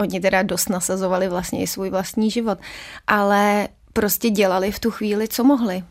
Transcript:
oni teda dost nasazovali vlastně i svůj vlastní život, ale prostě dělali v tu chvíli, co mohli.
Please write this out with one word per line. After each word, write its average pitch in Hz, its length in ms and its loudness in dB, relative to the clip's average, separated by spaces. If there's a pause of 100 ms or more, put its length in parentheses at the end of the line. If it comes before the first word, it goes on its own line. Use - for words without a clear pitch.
oni 185 200 -2
teda 190 220 2
dost 196 260 -2
nasazovali 185 600 0
vlastně 180 340 -4
i 185 40 -2
svůj 190 240 -6
vlastní 190 400 0
život, 226 280 -2 (480)
ale 202 640 2 (240)
prostě 220 380 0
dělali 190 420 2
v - 60 -10
tu 233 120 0
chvíli, 214 380 -2
co 240 160 -2
mohli. 226 460 4